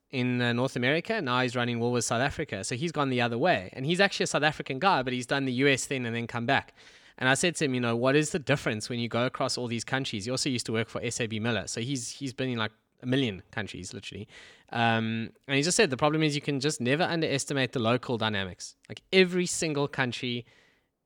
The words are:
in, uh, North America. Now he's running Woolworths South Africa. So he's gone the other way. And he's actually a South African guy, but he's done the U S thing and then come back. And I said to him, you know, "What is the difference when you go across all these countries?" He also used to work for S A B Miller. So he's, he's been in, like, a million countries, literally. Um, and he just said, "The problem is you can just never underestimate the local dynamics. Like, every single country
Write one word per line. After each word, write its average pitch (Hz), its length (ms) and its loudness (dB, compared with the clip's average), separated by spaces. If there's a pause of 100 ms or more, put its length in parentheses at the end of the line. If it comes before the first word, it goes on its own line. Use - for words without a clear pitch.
(120)
in, 123 300 0
uh, 120 120 2
North 127 240 0
America. 165 440 0
Now 127 200 2
he's 123 160 0
running 120 240 0
Woolworths 120 220 2
South 117 180 0
Africa. 117 420 -4
So 127 120 -6
he's 160 180 -4
gone 143 160 0
the 123 100 0
other 120 180 0
way. 127 360 2
And - 120 -6
he's 175 140 0
actually 196 240 2
a 160 40 0
South 147 160 0
African 147 360 0
guy, 160 240 4
but 127 80 -4
he's 123 160 -4
done 139 160 0
the 131 100 0
U 131 140 4
S 135 160 4
thing 127 220 -2
and 113 100 -2
then 117 100 -4
come 117 200 -4
back. 131 280 2 (440)
And 127 120 2
I 135 60 6
said 170 220 0
to 160 80 0
him, 131 100 2
you 127 40 0
know, 117 160 0
"What 131 200 4
is 151 160 2
the 185 80 -2
difference 135 500 -2
when 123 80 -4
you 117 100 -2
go 120 200 0
across 131 280 -2
all 123 120 -4
these 113 160 -2
countries?" 131 420 -4
He 123 60 -4
also 131 180 -2
used 123 160 -2
to 120 60 -4
work 110 180 0
for - 140 -8
S 120 180 -4
A 117 60 -2
B 110 120 -4
Miller. 110 280 -2
So - 120 -6
he's, 123 300 -6
he's 135 240 -8
been 131 160 -4
in, 120 80 -4
like, 107 140 -2 (320)
a - 20 -8
million 123 460 0
countries, 92 420 -8
literally. 104 340 -12 (440)
Um, 113 580 0 (180)
and 139 80 0
he 143 60 4
just 175 160 0
said, 190 140 4
"The 127 60 -2
problem 151 260 2
is 151 100 2
you 143 80 -2
can 143 180 -2
just 143 220 -2
never 139 220 2
underestimate 139 720 0
the 135 60 0
local 120 380 2
dynamics. 101 580 -2 (140)
Like, - 140 -16 (100)
every 180 320 4
single 147 420 -2
country 123 600 -2 (580)